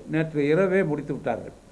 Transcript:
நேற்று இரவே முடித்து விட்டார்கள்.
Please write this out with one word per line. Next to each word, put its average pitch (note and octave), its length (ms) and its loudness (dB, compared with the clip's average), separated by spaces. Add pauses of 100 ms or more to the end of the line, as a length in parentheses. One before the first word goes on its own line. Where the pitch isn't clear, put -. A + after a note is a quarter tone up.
(120)
நேற்று D#3 360 0
இரவே F#3 360 4
முடித்து D3 300 -2
விட்டார்கள். A#2 440 -6 (140)